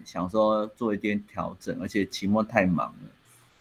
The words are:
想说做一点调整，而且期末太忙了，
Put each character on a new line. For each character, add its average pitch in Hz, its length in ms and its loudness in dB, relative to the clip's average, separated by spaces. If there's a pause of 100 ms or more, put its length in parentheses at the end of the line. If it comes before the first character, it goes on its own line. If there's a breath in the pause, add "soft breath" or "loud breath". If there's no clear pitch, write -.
想 87 240 -4
说 107 460 2
做 110 180 0
一 101 40 -2
点 101 300 -2
调 87 320 -6
整， 87 220 -6
而 98 60 -6
且 98 180 0
期 - 220 -6
末 107 160 4
太 107 220 2
忙 78 220 2
了， - 220 -16 (520 soft breath)